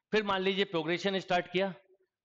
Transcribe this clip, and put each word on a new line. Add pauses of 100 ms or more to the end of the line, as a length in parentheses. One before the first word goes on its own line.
(120)
फिर
मान
लीजिए
प्रोग्रेशन
स्टार्ट
किया, (520)